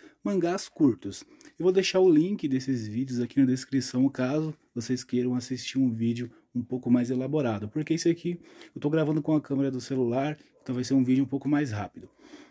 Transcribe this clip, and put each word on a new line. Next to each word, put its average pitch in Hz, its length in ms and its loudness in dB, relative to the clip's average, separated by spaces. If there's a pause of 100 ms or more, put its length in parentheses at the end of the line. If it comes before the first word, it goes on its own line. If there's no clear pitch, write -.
(240)
mangás 190 460 -2
curtos. - 560 0 (340)
Eu 156 40 -4
vou 185 100 4
deixar 190 260 2
o 185 100 8
link 170 380 4
desses 131 400 -2
vídeos 123 320 -4
aqui 117 200 -2
na 135 60 6
descrição, 131 600 0
caso 147 480 -2 (180)
vocês 123 300 -4
queiram 123 320 0
assistir 123 420 -6
um 131 160 2
vídeo 117 380 -2 (240)
um 120 80 -2
pouco 127 260 -6
mais 123 220 2
elaborado, 127 560 -2
porque 156 260 -4
esse 165 160 0
aqui 170 300 -4 (340)
eu - 60 -14
tô 147 100 -2
gravando 156 320 0
com 156 140 0
a 143 60 2
câmera 139 280 -2
do 127 120 -4
celular, 131 560 -2 (240)
então 131 120 -8
vai 123 100 -2
ser 135 100 -2
um 135 100 6
vídeo 127 200 4
um 131 40 0
pouco 139 220 -4
mais 147 220 0
rápido. - 380 -8 (420)